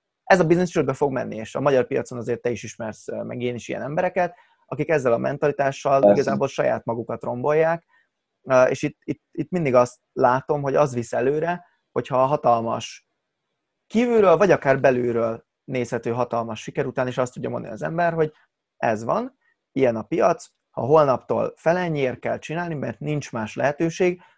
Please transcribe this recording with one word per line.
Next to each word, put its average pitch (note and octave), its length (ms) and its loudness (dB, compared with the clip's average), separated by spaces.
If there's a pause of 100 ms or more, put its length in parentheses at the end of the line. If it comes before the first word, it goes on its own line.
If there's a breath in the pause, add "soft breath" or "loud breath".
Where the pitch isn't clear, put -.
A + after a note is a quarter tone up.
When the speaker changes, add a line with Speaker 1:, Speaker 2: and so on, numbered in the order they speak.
(240)
Speaker 1:
ez F#3+ 160 6
a F3 40 6
biznisz E3+ 240 2
csődbe C#3 240 -2
fog C#3 200 -2
menni, A2+ 240 -6
és A2 180 -12
a C#3+ 60 -4
magyar C3+ 260 2
piacon C3 320 -6
azért A#2 220 -6
te B2 100 -2
is A2+ 120 -6
ismersz, A2 440 -12
meg A2+ 340 -10
én B2 140 -4
is A2+ 140 -12
ilyen A#2 140 -8
embereket, F3 520 -2 (320)
akik C#3+ 220 -6
ezzel C3+ 240 2
a A2+ 60 2
mentalitással C#3 840 0
Speaker 2:
Persze. D3+ 140 6
Speaker 1:
igazából C3+ 340 0
saját B2+ 360 -2
magukat A#2 380 -6
rombolják, D3+ 600 0 (840)
és - 140 -2
itt, - 220 -6
itt, - 260 -8
itt D3+ 200 -8
mindig D#3+ 240 0
azt B2 240 4 (140)
látom, C3+ 500 2
hogy C#3 120 -2
az D3 200 2
visz A#2+ 180 -6
előre, D3+ 540 -2 (260)
hogyha B2+ 300 0
a C3 40 4
hatalmas, A#2+ 840 -2 (800)
kívülről, A3 500 4
vagy F#3 140 4
akár C3+ 300 4
belülről A#2+ 640 2 (200)
nézhető B2 460 -4
hatalmas A#2 520 -4
siker C#3 240 -6
után B2+ 200 -4
is B2+ 120 -6
azt B2+ 140 -2
tudja - 160 -8
mondani A#2+ 240 -8
az A2 100 -12
ember, E3 300 -2
hogy D#3+ 200 -2 (440)
ez A2+ 280 -2
van, G#3+ 340 -4 (340)
ilyen B2 240 2
a - 60 -6
piac, E3 440 0 (240)
ha - 100 -10
holnaptól B2 760 2
fele E3+ 240 0
ennyiért D3 380 -2
kell A2+ 200 -6
csinálni, E3 360 -8
mert B2+ 240 -8
nincs D3 340 -6
más A2 240 -8
lehetőség, E3 640 0 (160)